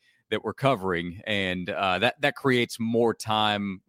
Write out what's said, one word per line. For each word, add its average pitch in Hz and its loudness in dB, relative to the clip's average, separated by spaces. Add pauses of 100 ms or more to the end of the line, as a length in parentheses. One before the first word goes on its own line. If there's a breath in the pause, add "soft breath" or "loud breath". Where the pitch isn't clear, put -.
(300)
that 110 -2
we're 107 -4
covering, 92 0
and, 92 -2
uh, 92 0
that, 113 0
that 143 0
creates 123 0
more 113 2
time, 104 0